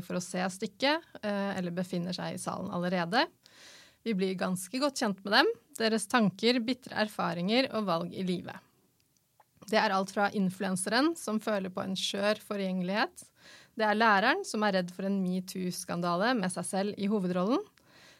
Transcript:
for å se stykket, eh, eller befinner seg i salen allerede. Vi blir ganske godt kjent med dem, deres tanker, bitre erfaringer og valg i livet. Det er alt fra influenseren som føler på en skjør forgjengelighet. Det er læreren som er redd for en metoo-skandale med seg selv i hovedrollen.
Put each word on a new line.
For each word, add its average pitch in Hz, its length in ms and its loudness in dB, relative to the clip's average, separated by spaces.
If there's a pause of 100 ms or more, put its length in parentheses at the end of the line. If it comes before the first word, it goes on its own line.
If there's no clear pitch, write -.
for 180 100 -6
å 180 80 -4
se 185 300 -4
stykket, 269 500 -2 (220)
eh, 202 320 -2
eller 175 180 -4
befinner 180 400 -4
seg 175 220 -6
i - 20 -8
salen 185 320 -6
allerede. 180 540 0 (800)
Vi 226 80 0
blir 190 240 0
ganske 185 420 -2
godt 277 220 0
kjent 202 240 -2
med 202 80 -2
dem, 294 160 6 (300)
deres 220 280 2
tanker, 233 540 4
bitre 247 400 -4
erfaringer 196 720 0
og 220 140 0
valg 175 260 0
i 190 100 -6
livet. 180 360 -4 (1040)
Det 220 180 2
er 202 160 4
alt 190 180 0
fra 202 160 2
influenseren 202 840 0
som 214 240 -4
føler 196 340 -2
på 196 80 -4
en 190 160 -4
skjør 202 480 0
forgjengelighet. 190 800 -2 (500)
Det 214 140 0
er 214 100 4
læreren 226 480 6
som 214 220 -4
er 196 80 2
redd 180 180 0
for 190 140 -4
en 196 160 0
metoo-skandale 180 1120 -2
med 185 160 0
seg 175 140 -6
selv 202 320 -2
i 196 100 0
hovedrollen. 196 540 2 (560)